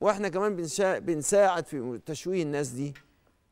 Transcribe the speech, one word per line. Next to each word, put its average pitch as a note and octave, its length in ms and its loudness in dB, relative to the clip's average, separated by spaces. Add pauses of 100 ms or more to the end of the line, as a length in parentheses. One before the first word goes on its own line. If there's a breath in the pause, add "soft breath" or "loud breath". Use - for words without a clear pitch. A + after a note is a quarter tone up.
وإحنا G3+ 280 2
كمان G3 260 0
بنشا-، E3+ 440 0
بنساعد E3+ 680 2
في B2 400 -6
تشويه E3+ 380 -2
الناس C#3+ 240 -2
دي؟ C3+ 260 -6 (580)